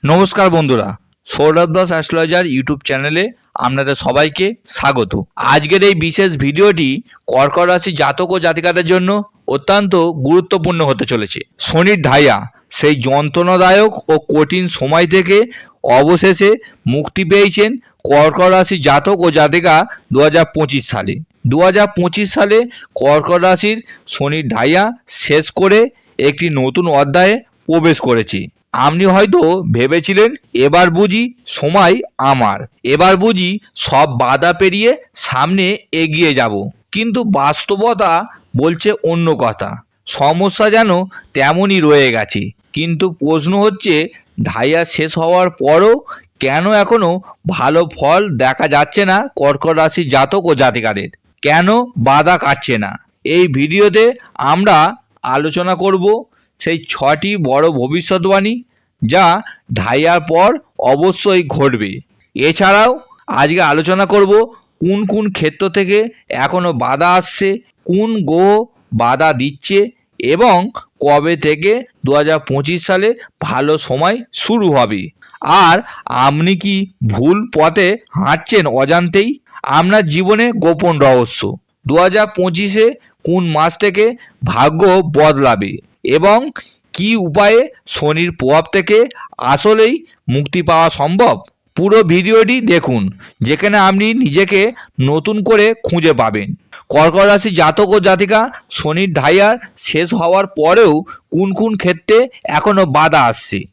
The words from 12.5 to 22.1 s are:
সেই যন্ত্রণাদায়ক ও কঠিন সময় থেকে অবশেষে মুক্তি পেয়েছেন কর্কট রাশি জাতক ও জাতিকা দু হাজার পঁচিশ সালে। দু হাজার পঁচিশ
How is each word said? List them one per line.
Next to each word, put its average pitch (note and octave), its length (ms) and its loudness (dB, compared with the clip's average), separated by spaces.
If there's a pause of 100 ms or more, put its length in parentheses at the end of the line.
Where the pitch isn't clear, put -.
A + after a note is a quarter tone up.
সেই D3+ 260 0
যন্ত্রণাদায়ক F3 1120 0
ও D#3 80 4 (160)
কঠিন F3+ 340 0
সময় D#3+ 380 -2
থেকে F#3+ 360 2 (420)
অবশেষে F3 680 2 (320)
মুক্তি D3+ 380 -4
পেয়েছেন G3+ 520 2 (280)
কর্কট D3+ 360 2
রাশি F#3 380 2
জাতক D3 420 0
ও E3+ 100 2
জাতিকা D#3 560 2 (260)
দু C3+ 100 2
হাজার D3+ 220 4 (100)
পঁচিশ C3+ 340 -4
সালে। G2 280 -4 (300)
দু C3+ 140 0
হাজার F#3+ 260 4
পঁচিশ F#3+ 460 -4